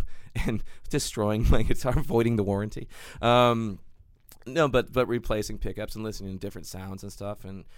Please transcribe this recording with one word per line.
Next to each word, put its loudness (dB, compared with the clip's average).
<laughs> -4
and 0
destroying 0
my 10
guitar, 4
<laughs> 4
voiding 4
the 2
warranty. -2
Um, 4
no, 2
but, 0
but 2
replacing -2
pickups -6
and -10
listening -8
to -10
different -12
sounds -12
and -14
stuff. -12
And -14